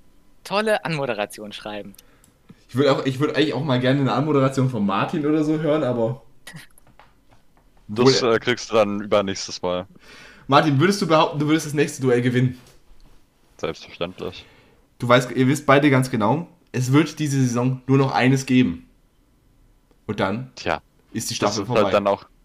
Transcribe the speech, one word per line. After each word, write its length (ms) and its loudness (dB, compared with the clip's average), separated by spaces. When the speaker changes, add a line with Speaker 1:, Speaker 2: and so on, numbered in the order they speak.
Speaker 1:
tolle 400 -2
Anmoderation 720 -6
schreiben. 400 -14
Speaker 2:
Ich 80 -10
würd 140 2
auch, 160 0
ich 140 -4
würd 180 -2
eigentlich 160 0
auch 100 -4
mal 160 0
gerne 220 2
eine 100 0
Anmoderation 580 0
von 160 -2
Martin 400 -2
oder 200 0
so 140 0
hören, 240 0
aber 400 -2
Speaker 3:
Das, 340 4
Speaker 2:
Wohl- 140 2
Speaker 3:
äh, 40 2
kriegst 300 -4
du 60 -2
dann 240 2
übernächstes 600 -2
Mal. 260 -4
Speaker 2:
Martin, 320 4
würdest 220 2
du 60 -4
behaupten, 320 2
du 80 -2
würdest 200 0
das 60 -10
nächste 280 -2
Duell 200 2
gewinnen? 380 0
Speaker 3:
Selbstverständlich. 880 -10
Speaker 2:
Du 80 -8
weißt, 240 2
ihr 160 0
wisst 180 -2
beide 240 4
ganz 220 0
genau, 380 -2
es 180 -2
wird 280 2
diese 200 -2
Saison 480 -2
nur 100 4
noch 160 2
eines 320 2
geben. 440 0
Und 140 -8
dann 360 -4
Speaker 3:
Tja, 260 -4
Speaker 2:
ist 160 -8
die 40 -6
Speaker 3:
das 40 -6
Speaker 2:
Staffel 240 -2
Speaker 3:
ist 60 -8
Speaker 2:
vorbei. 160 2
Speaker 3:
halt 100 0
dann 140 2
auch, 180 0